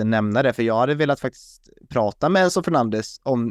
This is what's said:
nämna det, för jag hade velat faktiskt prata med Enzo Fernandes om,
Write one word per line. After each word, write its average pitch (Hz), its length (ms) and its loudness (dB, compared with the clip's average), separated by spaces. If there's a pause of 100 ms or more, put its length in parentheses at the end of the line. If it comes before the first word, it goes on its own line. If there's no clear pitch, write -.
nämna 110 380 0
det, 127 100 2
för 120 100 -4
jag 113 140 0
hade 131 180 2
velat 147 260 0
faktiskt - 480 -12 (220)
prata 110 380 -2
med 185 140 2
Enzo 180 200 2
Fernandes 113 600 -2
om, 123 280 -2